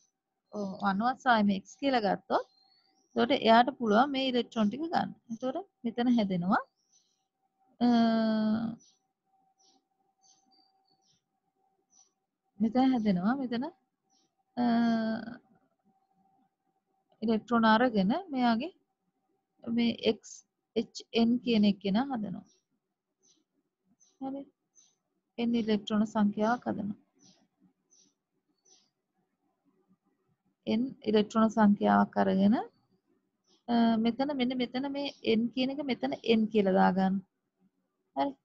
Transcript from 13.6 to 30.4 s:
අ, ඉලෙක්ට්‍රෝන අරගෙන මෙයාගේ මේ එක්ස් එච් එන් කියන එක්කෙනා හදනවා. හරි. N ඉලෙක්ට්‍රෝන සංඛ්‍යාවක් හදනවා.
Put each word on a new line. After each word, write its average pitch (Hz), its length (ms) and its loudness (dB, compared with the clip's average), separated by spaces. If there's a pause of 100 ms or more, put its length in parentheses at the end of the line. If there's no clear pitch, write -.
අ, - 20 0 (2500)
ඉලෙක්ට්‍රෝන 226 400 0 (100)
අරගෙන 220 380 2 (200)
මෙයාගේ 247 400 -2 (1040)
මේ 233 200 0 (140)
එක්ස් - 200 -4 (460)
එච් - 240 -6 (200)
එන් 233 100 2 (140)
කියන 220 260 2
එක්කෙනා 196 400 -2
හදනවා. 214 340 -8 (1800)
හරි. 269 180 -10 (960)
N 233 120 -2 (100)
ඉලෙක්ට්‍රෝන 214 520 0
සංඛ්‍යාවක් 214 560 0
හදනවා. 202 300 -6 (3750)